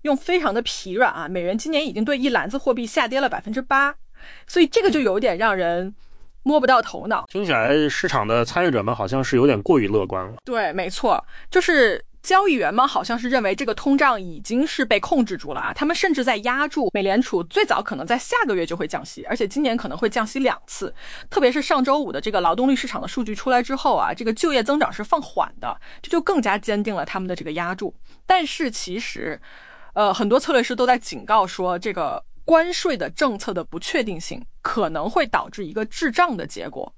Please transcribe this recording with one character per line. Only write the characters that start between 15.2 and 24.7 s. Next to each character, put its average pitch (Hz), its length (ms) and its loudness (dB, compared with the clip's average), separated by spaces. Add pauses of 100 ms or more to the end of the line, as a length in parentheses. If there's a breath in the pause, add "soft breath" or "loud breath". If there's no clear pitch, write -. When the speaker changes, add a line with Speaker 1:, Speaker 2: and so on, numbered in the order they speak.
Speaker 1:
制 185 140 -2
住 139 160 -10
了 123 60 -6
啊， 120 120 -4
他 - 140 -2
们 330 100 0
甚 370 160 0
至 262 120 0
在 226 140 2
压 254 300 -2
住 277 240 -2
美 202 120 -2
联 196 180 0
储 175 220 -2
最 - 200 0
早 175 200 2
可 - 120 -8
能 135 100 -8
在 233 120 0
下 - 180 -4 (120)
个 208 80 0
月 170 100 0
就 170 100 -6
会 175 120 -6
降 143 180 -6
息， - 200 -16
而 - 100 -4
且 202 120 0
今 277 140 -4
年 233 160 2
可 - 100 -6
能 139 80 -8
会 208 140 0
降 220 160 0
息 262 140 -6
两 262 260 0
次。 - 260 -8 (380 loud breath)
特 415 100 0
别 254 120 6
是 285 100 0
上 269 220 2
周 277 160 4
五 233 120 -4
的 147 80 -4
这 220 120 -4
个 196 100 2
劳 170 140 4
动 254 120 2
力 269 80 4
市 254 120 -6
场 - 120 -6
的 - 80 -8
数 247 160 -4
据 214 120 -4
出 262 160 -2
来 247 100 6
之 262 140 -2
后 262 200 2
啊， 101 160 2
这 220 140 -6
个 220 80 2
就 320 180 0
业 247 120 2
增 285 160 2